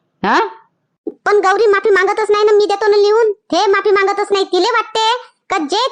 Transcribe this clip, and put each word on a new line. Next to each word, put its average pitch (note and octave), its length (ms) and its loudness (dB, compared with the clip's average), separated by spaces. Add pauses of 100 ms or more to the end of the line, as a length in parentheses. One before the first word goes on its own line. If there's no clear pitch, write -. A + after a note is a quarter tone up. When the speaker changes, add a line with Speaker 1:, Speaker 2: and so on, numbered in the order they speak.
(240)
Speaker 1:
हा? A#3 160 0 (680)
Speaker 2:
पण - 300 -2
गौरी G4 280 2
माफी G4+ 240 2
मागतच G4+ 420 0
नाही G#4 120 2
ना, G#4+ 80 4
मी G#4 140 4
देतो G4+ 220 -2
ना G#4 100 2
लिहून. G#4 360 2 (220)
हे G4+ 120 0
माफी G4 240 0
मागतच G4+ 400 0
नाही. G4 140 0
तिले F4+ 200 0
वाटते A4+ 480 -2 (360)
का F#4+ 80 -4
जे G4 340 -2